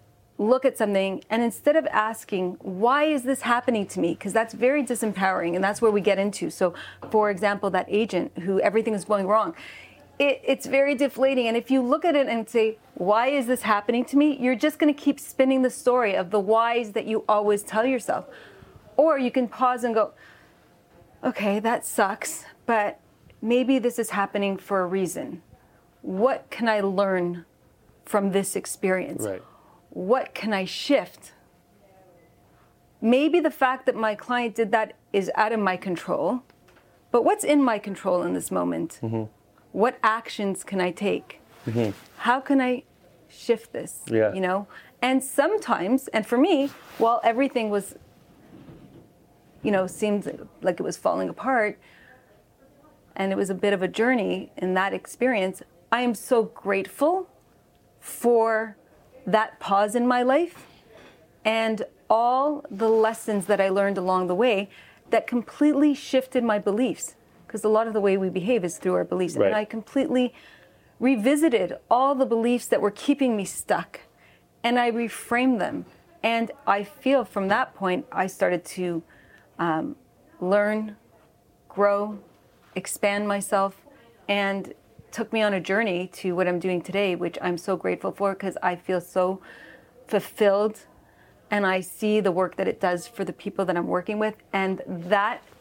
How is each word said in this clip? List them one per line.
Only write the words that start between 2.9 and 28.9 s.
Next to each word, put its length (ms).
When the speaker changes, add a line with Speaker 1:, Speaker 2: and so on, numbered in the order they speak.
Speaker 1:
is 200
this 200
happening 440
to 120
me?" 160
'Cause 180
that's 200
very 300
disempowering, 720
and 80
that's 180
where 100
we 100
get 160
into. 320
So, 240
for 180
example, 400
that 180
agent 520
who 220
everything 340
is 100
going 220
wrong, 260
it, 260
it's 220
very 300
deflating. 520
And 80
if 140
you 120
look 220
at 120
it 120
and 220
say, 280
"Why 320
is 180
this 160
happening 440
to 120
me?" 220
you're 160
just 240
gonna 140
keep 260
spinning 420
the 80
story 460
of 160
the 80
whys 540
that 120
you 240
always 320
tell 240
yourself. 400
Or 220
you 100
can 180
pause 360
and 100
go, 180
"Okay, 360
that 260
sucks, 580
but 320
maybe 360
this 220
is 100
happening 480
for 240
a 60
reason. 560
What 480
can 180
I 140
learn 640
from 280
this 240
experience? 720